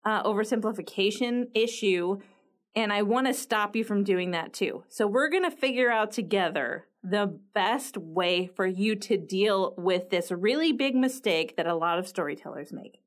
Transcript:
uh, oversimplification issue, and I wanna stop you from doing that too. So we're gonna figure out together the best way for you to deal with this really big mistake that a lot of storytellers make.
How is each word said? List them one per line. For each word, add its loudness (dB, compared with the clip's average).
uh, 2
oversimplification 0
issue, 0
and 0
I 2
wanna 2
stop -2
you 0
from 0
doing 0
that -4
too. -4
So 0
we're 2
gonna 2
figure 2
out 2
together -2
the 0
best 0
way 0
for -2
you 0
to -2
deal 0
with 0
this -2
really 0
big 0
mistake 0
that -2
a 0
lot 0
of -4
storytellers -6
make. -16